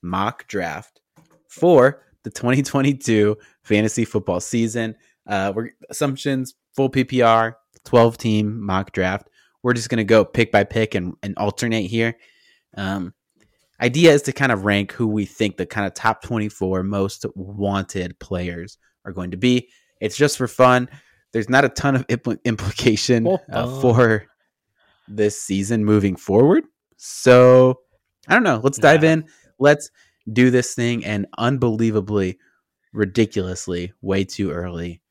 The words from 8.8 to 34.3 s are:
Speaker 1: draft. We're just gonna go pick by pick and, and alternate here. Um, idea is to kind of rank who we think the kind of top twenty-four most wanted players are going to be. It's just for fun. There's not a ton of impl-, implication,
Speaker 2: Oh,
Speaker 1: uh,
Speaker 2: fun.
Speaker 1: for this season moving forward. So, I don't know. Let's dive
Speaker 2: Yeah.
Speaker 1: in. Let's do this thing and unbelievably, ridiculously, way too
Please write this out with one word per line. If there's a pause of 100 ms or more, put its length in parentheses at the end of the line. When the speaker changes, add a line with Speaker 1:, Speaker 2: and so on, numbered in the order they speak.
Speaker 1:
draft. (340)
We're
just
gonna
go
pick
by
pick
and,
and
alternate
here. (600)
Um, (680)
idea
is
to
kind
of
rank
who
we
think
the
kind
of
top
twenty-four
most
wanted
players (260)
are
going
to
be. (320)
It's
just
for
fun. (440)
There's
not
a
ton
of
impl-,
implication,
Speaker 2:
Oh, (140)
Speaker 1:
uh,
Speaker 2:
fun.
Speaker 1:
for (800)
this
season
moving
forward. (320)
So, (480)
I
don't
know.
Let's
dive
Speaker 2:
Yeah.
Speaker 1:
in. (340)
Let's (420)
do
this
thing
and (120)
unbelievably, (540)
ridiculously,
way
too